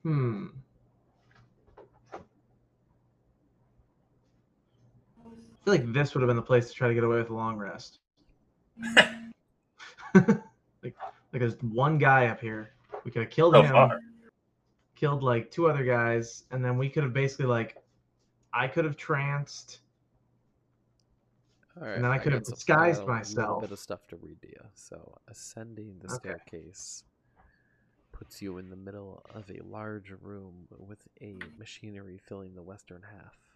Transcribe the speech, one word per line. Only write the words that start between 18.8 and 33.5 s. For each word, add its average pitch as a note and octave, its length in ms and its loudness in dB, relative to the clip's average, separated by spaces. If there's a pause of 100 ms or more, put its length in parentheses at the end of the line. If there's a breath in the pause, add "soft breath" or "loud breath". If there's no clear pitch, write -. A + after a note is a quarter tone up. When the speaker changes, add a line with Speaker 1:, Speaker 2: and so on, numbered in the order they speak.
Speaker 1:
have D3 100 -4
tranced, C#3+ 840 -6 (2000)
Speaker 3:
All E3+ 100 -16
right, G#2 100 -8
Speaker 1:
and B2 80 -2
then B2 80 0
I - 20 2
Speaker 3:
I C3+ 40 -2
Speaker 1:
could D3 140 0
have A#2 120 0
Speaker 3:
got - 20 -12
some, A#2 60 -10
I - 40 -12
Speaker 1:
disguised E3 440 4
Speaker 3:
got - 20 -8
a - 40 -6
little B2 100 0
Speaker 1:
myself. G#2+ 460 -4
Speaker 3:
bit G2+ 100 -10
of G2 80 -14
stuff - 280 -12
to E2+ 80 -16
read E2+ 260 -20
to - 60 -20
you. - 120 -20 (140)
So, - 440 -20 (100)
ascending A2 720 -18
the E2+ 160 -20
Speaker 1:
Okay. G2 160 -12
Speaker 3:
staircase - 760 -16 (1080)
puts - 280 -20
you F#2+ 180 -10
in F#2 120 -16
the F#2 60 -18
middle G2 460 -16 (120)
of G2+ 160 -18
a F#2 140 -16
large G#2 480 -14
room F#2+ 560 -18 (100)
with G2 280 -20 (140)
a G2+ 160 -18 (220)
machinery G2 580 -18
filling G2 380 -16
the F2+ 80 -20
western F2+ 400 -20
half. G#2 340 -20 (200)